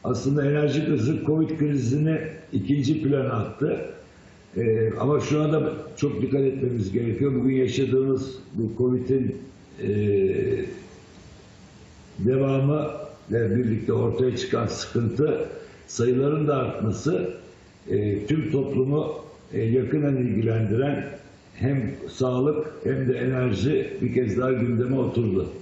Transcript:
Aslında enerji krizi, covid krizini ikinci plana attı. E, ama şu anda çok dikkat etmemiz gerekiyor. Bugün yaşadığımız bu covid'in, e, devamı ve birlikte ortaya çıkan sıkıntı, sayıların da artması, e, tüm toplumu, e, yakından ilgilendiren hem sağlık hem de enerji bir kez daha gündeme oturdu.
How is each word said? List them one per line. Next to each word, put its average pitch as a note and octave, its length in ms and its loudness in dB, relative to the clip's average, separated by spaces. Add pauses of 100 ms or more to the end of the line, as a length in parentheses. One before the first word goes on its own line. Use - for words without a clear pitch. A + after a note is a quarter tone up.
Aslında C#3 460 0
enerji D3 360 2
krizi, C#3 400 0
covid D#3+ 320 0
krizini D3 600 2 (340)
ikinci C#3+ 500 0
plana C3+ 300 2
attı. - 460 -2 (760)
E, A2 440 2
ama C#3 200 2
şu D3+ 220 0
anda D3+ 300 2 (240)
çok C#3 260 0
dikkat C3 180 2
etmemiz B2 520 0
gerekiyor. A#2+ 420 0
Bugün C3 220 2
yaşadığımız C3 840 2 (160)
bu A2+ 240 -2
covid'in, B2+ 580 2 (460)
e, - 60 -2 (2250)
devamı C3+ 680 2 (460)
ve G#2+ 240 0
birlikte A2+ 360 0
ortaya A#2 440 0
çıkan A#2 300 -2
sıkıntı, A#2 840 -2 (380)
sayıların C#3 640 2
da C#3 80 2
artması, A2 720 -2 (600)
e, G2+ 360 0
tüm D3+ 240 0
toplumu, C#3 640 0 (380)
e, A2 100 -2
yakından C3+ 540 2
ilgilendiren A2+ 880 0 (500)
hem A#2+ 360 0 (200)
sağlık C3 560 0 (180)
hem C3 240 0
de B2 100 0
enerji B2+ 840 0
bir A#2+ 120 -2
kez B2 240 2
daha B2+ 140 2
gündeme A#2+ 460 0
oturdu. G2+ 500 0 (120)